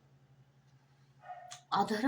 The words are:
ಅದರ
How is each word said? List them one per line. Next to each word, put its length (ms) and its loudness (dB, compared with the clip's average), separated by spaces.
ಅದರ 340 2